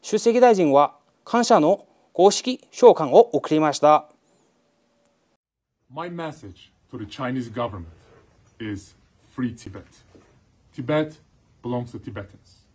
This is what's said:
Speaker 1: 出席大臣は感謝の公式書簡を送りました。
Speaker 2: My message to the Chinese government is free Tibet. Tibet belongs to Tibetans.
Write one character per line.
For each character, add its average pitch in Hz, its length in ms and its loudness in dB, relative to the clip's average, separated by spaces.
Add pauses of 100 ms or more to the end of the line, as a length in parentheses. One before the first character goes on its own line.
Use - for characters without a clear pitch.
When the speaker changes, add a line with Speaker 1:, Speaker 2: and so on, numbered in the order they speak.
Speaker 1:
出 - 160 -6
席 233 220 0
大 240 160 6
臣 165 160 2
は 143 240 2 (280)
感 233 220 -2
謝 214 140 4
の 165 260 0 (260)
公 190 200 4
式 - 400 -8
書 226 240 6
簡 139 160 -4
を 156 80 6
送 - 320 2
り 156 80 2
ま 156 120 0
し - 80 -8
た。 147 300 2 (1800)
Speaker 2:
My 165 160 -12
message 160 640 -14 (200)
to 123 60 -16
the 107 80 -12
Chinese 127 460 -8
government 101 340 -10 (720)
is 104 360 -12 (400)
free 120 180 -8
Tibet. 98 300 -18 (920)
Tibet 151 440 -6 (420)
belongs 123 300 -8
to 110 80 -16
Tibetans. - 760 -20